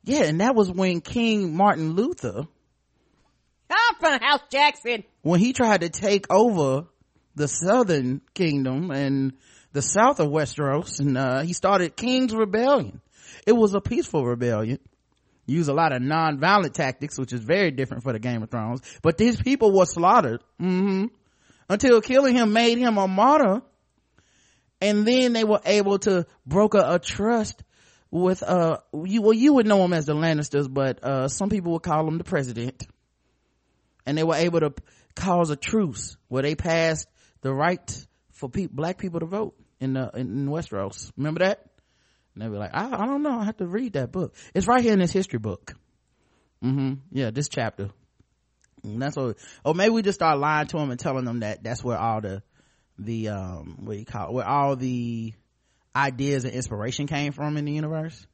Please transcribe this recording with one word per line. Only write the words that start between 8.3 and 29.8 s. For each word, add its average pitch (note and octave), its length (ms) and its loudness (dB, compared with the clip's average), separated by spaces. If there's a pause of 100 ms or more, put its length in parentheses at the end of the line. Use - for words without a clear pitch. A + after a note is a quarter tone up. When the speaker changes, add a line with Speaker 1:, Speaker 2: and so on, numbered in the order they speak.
Speaker 1:
Kingdom C#3+ 560 0
and C3+ 440 0 (380)
the C#3 100 -2
south A#3 380 2
of D3+ 80 2
Westeros, C#3+ 720 -2
and, C#3 180 0
uh, C3 240 0
he E3+ 100 -4
started F3+ 440 2
King's B3+ 380 0
Rebellion. A3 680 0 (460)
It G#3+ 60 6
was A3 220 4
a G3 60 0
peaceful E3 440 -2
rebellion. A#2+ 540 -2 (680)
Used D3+ 220 0
a C#3 60 0
lot D#3+ 180 2
of B2 100 -2
non-violent D#3 720 2
tactics, C#3+ 440 -4
which C3 140 -6
is B2 80 -6
very E3 300 2
different B2 320 -6
for C3 100 -4
the A2 60 -4
Game A#2 240 -4
of A2 80 -10
Thrones. A#2+ 300 -6 (220)
But E3 160 2
these A3+ 220 2
people A3+ 320 4
were F#3+ 140 6
slaughtered. E3+ 560 2 (180)
Mm-hmm. F#3+ 460 0 (640)
Until A3+ 300 8
killing B3+ 340 4
him A#3 180 4
made A#3 260 4
him A#3+ 200 2
a G3 100 2
martyr. A3+ 540 4 (1160)
And G#3 260 2
then B3 260 4
they A3+ 120 0
were G#3 200 2
able G3+ 360 2
to F#3 260 0 (200)
broker G3+ 380 4
a E3 140 2
trust G#3+ 640 -2 (480)
with, F3+ 320 0
uh, E3 360 2 (260)
you, G#3 180 0
well, A3 100 6
you C4+ 220 6
would A#3 120 4
know G3+ 180 6